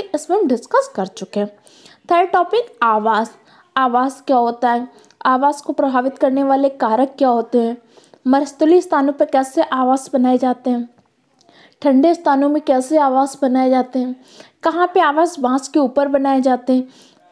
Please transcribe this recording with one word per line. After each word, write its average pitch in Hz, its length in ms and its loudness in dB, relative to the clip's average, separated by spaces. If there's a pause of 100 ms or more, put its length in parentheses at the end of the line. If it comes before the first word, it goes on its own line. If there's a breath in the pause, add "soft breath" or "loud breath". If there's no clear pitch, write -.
(160)
इसमें 339 220 -4
हम 392 100 0
डिस्कस 480 480 -2
कर 190 120 -6
चुके - 320 -10
हैं। 208 180 -6 (540 soft breath)
थर्ड 359 200 2
टॉपिक 370 520 -2
आवास, 220 480 0 (460 soft breath)
आवास 262 500 -2
क्या 269 100 2
होता 240 340 0
है, 240 160 -4 (380 soft breath)
आवास 269 360 0
को 302 120 -8
प्रभावित 262 440 -2
करने 277 260 0
वाले 277 260 2
कारक 262 480 -2
क्या 269 120 2
होते 233 280 -2
हैं, 233 200 -2 (500 soft breath)
मरुस्थलीय 302 540 2
स्थानों 294 320 -2
पर 294 120 2
कैसे 269 360 0
आवास 262 520 -2
बनाए 254 240 2
जाते 254 320 -2
हैं, 240 200 -4 (920 soft breath)
ठंडे 285 320 4
स्थानों 285 360 0
में 294 120 0
कैसे 269 360 0
आवास 277 440 0
बनाए 262 280 0
जाते 254 300 -2
हैं, 254 260 -8 (380 loud breath)
कहाँ 349 300 -2
पे 381 60 2
आवास 320 400 0
बांस 262 280 -2
के 311 120 0
ऊपर 277 280 0
बनाए 269 340 0
जाते 254 320 0
हैं, 254 160 -2 (420 loud breath)